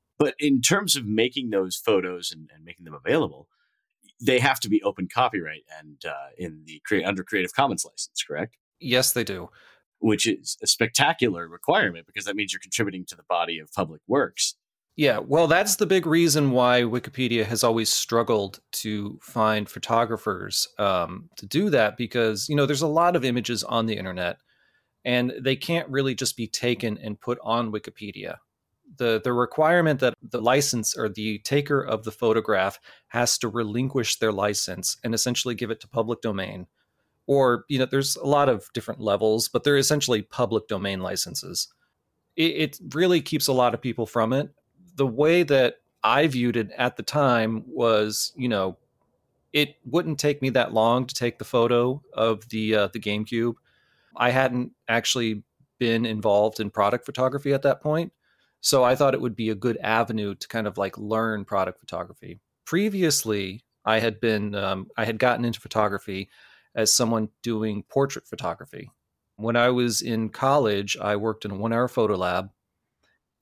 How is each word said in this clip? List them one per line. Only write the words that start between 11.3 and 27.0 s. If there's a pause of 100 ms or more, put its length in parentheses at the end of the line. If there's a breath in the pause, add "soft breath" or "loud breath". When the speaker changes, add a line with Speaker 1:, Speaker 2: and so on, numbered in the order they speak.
Speaker 1:
requirement
because
that
means
you're
contributing
to
the
body
of
public
works. (400)
Speaker 2:
Yeah,
well,
that's
the
big
reason
why
Wikipedia
has
always
struggled (140)
to
find
photographers, (120)
um,
to
do
that
because,
you
know,
there's
a
lot
of
images
on
the
internet (640)
and
they
can't
really
just
be
taken
and